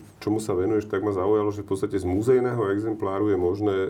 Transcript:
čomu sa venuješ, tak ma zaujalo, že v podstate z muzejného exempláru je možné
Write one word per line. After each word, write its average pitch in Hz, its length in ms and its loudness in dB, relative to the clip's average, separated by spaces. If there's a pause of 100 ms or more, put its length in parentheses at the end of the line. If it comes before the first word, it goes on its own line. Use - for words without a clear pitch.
(220)
čomu 104 180 0
sa 107 140 -4
venuješ, 104 320 0
tak 101 180 -2
ma 104 80 0
zaujalo, 104 400 2
že 104 100 -6
v 98 40 -10
podstate 98 340 -2
z 90 60 -6
muzejného 117 640 2
exempláru 104 640 -2
je 95 40 2
možné 98 360 0 (160)